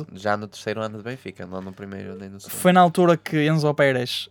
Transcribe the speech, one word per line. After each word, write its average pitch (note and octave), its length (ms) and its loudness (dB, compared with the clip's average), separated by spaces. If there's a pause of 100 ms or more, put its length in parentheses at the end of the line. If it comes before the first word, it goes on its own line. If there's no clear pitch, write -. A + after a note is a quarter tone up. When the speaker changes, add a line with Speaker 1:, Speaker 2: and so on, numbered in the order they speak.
Speaker 1:
Enzo. D3+ 120 -12
Speaker 2:
já G#2 240 -2
no G#2+ 100 -8
terceiro G#2+ 340 -6
ano A2 180 -6
de G2+ 40 -14
Benfica, G#2 440 -12
não F#2 140 -10
no F#2+ 120 -12
primeiro G2 420 -14
nem G2 140 -14
no G2 100 -18
segundo. - 200 -14
Speaker 1:
Foi F3+ 120 4
na F3+ 80 6
altura F3 380 6
que D3+ 300 0
Enzo D3+ 260 2
Pérez C#3 580 0